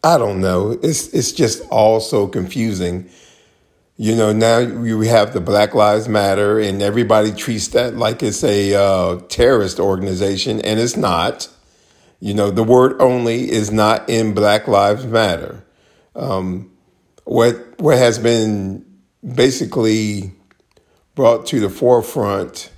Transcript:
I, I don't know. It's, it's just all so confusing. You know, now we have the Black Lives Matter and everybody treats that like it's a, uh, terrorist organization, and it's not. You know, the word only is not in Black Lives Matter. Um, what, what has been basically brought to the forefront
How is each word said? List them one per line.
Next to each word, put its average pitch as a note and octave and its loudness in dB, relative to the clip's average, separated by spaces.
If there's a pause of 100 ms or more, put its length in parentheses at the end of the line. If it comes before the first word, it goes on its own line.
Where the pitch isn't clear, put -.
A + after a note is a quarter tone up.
I, E3 4
I - 4
don't G2 0
know. F#2+ 0 (120)
It's, - -2
it's - -4
just B2 -2
all A2+ 4
so G#2 -2
confusing. F#2 -6 (840)
You A2 0
know, G#2+ 2
now A2+ 2
we A2+ -2
have A2+ 4
the G#2+ -2
Black G2+ 0
Lives G#2+ 2
Matter G#2 2
and G2+ -2
everybody G#2+ 2
treats G#2 -6
that A#2+ -2
like A2+ -2
it's G#2+ -4
a, G2+ 0
uh, F#2 0 (100)
terrorist A#2 2
organization, G2 -2
and G#2+ -2
it's A#2+ -2
not. F2+ -2 (720)
You G#2 -8
know, G#2 0
the G2+ -2
word C3 4
only B2 0
is G#2+ -2
not G#2+ 0
in A2+ 0
Black G#2 2
Lives G#2 2
Matter. G#2 -2 (520)
Um, F#2 -6 (540)
what, A#2 0
what D3 2
has A#2 4
been A2 -2 (400)
basically A2 -2 (840)
brought A#2 2
to C3 -2
the G2+ 0
forefront G#2 -2